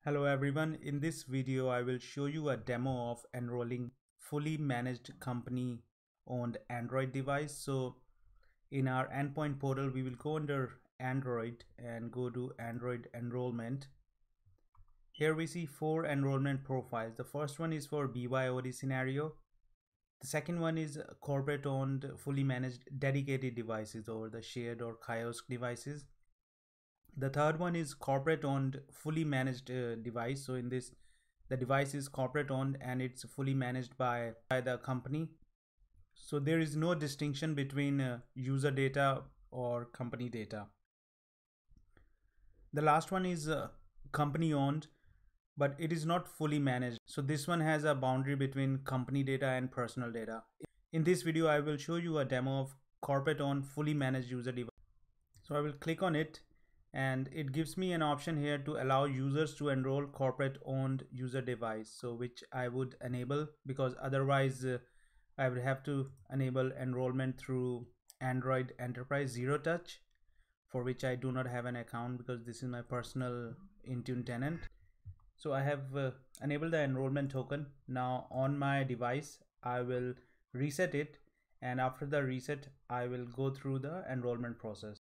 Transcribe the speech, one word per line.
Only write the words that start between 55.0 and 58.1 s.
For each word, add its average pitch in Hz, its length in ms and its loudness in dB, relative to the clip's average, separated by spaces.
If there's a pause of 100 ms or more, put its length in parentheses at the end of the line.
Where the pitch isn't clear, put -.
So 147 140 -4
I 147 40 2
will 147 120 0
click 160 320 -2
on 170 100 4
it 147 260 0 (520)
and 135 400 0
it 143 200 -4
gives 156 240 -2
me 185 160 0
an 165 100 2
option 151 340 2